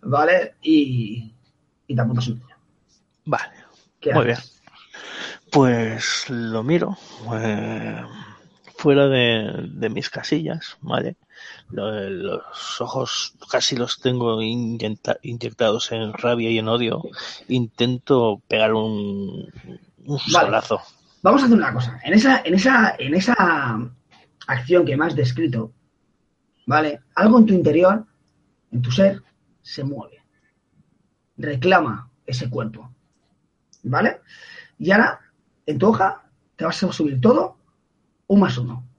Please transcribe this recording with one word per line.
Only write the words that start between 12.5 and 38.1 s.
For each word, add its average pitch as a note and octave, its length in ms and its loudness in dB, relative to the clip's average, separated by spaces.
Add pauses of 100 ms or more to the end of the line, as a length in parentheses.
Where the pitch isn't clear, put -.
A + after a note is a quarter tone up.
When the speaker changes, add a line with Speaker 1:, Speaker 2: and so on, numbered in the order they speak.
Speaker 2:
ojos - 540 -6 (160)
casi B2+ 260 -2
los A#2+ 240 -6
tengo A#2+ 420 -2
inyecta-, A2+ 800 -4
inyectados A#2 720 -4
en A2 220 -6
rabia A#2+ 360 -2
y A2+ 80 0
en A2 100 -4
odio. A#2 340 -2 (460)
Intento B2 1000 0
pegar A2 260 2
un, G#2+ 720 -4 (580)
un C#3+ 140 -6 (140)
Speaker 1:
Vale. E3 140 4
Speaker 2:
solazo. G#2 340 -2 (420)
Speaker 1:
Vamos B3+ 200 6
a C4+ 40 2
hacer A#3 100 6
una F3 160 2
cosa. - 320 -6
En D#3+ 100 0
esa, B3 300 6
en E3+ 100 0
esa, A3+ 440 4
en C#3 160 -4
esa E3+ 640 0 (680)
acción C#3+ 380 2
que C3+ 120 -2
me D#3 100 0
has D#3 100 -4
descrito, B2+ 560 -2 (960)
¿vale? D3 340 0 (140)
Algo A3 240 6
en A3 80 10
tu G3 80 4
interior, F3 500 4 (680)
en B2 120 -4
tu A#2+ 80 -2
ser, G3 320 2 (400)
se - 220 -12
mueve. - 380 -10 (1120)
Reclama D3 760 0 (160)
ese - 240 -6
cuerpo, - 400 -8 (920)
¿vale? C#3+ 380 -2 (580)
Y D#3+ 120 -2
ahora, G#3+ 300 4 (460)
en D3 120 -4
tu F#3 100 4
hoja, F#3+ 340 0 (340)
te D#3+ 80 -8
vas E3 180 -4
a F#3 100 -2
subir C#3 280 -2
todo, B3 380 4 (720)